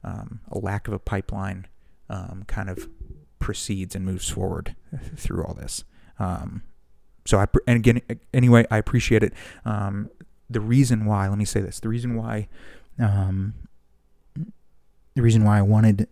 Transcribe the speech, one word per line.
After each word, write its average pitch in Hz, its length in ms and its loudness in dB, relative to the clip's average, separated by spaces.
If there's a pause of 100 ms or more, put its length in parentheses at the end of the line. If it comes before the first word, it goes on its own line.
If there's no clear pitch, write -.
um, 104 440 -12
a - 100 -10
lack 101 280 -6
of 104 80 -6
a 98 40 -6
pipeline, 98 680 -8 (420)
um, 92 380 -12
kind 98 240 -4
of 92 180 -12 (520)
proceeds 95 560 -6
and 95 80 -6
moves 95 260 -6
forward 92 460 -6 (400)
through - 280 -4
all - 100 -8
this. - 300 -12 (340)
Um, - 440 -6 (640)
so 107 120 4
I, 101 80 4
pr-, - 200 2
and 120 100 6
again, 117 240 4 (320)
anyway, 123 380 8
I 110 80 2
appreciate 110 440 2
it. - 120 -2 (300)
Um, 104 460 -4 (380)
the 113 120 -4
reason 117 460 4
why, 98 220 2
let 101 100 0
me 107 60 0
say 101 160 -2
this, 95 200 -8
the 110 80 -6
reason 120 260 -4
why, 113 340 -6 (520)
um, 98 540 0 (1600)
the 127 80 0
reason 113 220 6
why 104 140 6
I 101 40 4
wanted 107 500 4